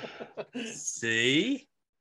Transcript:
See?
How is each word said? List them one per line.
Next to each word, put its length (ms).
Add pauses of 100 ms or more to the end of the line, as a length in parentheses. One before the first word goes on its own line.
(760)
See? 920 (320)